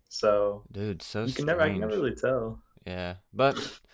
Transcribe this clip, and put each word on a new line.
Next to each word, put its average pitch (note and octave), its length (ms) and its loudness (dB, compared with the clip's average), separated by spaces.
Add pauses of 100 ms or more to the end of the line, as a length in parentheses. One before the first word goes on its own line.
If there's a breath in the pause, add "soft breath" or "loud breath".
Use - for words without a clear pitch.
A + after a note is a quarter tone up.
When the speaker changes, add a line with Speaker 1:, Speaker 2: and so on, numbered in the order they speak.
Speaker 1:
so G#2 640 2
Speaker 2:
Dude, G2+ 280 -4
so G#2+ 220 -4
Speaker 1:
you B2+ 80 0
can C#3+ 140 -4
never, E3 160 2
I D#3 80 6
can F#2+ 100 -2
never G#2+ 140 -2
Speaker 2:
strange. E3 100 0
Speaker 1:
really A#2 160 0
tell. A#2 420 -2 (240)
Speaker 2:
Yeah, F2+ 300 -6 (180)
but C3+ 220 4 (380 soft breath)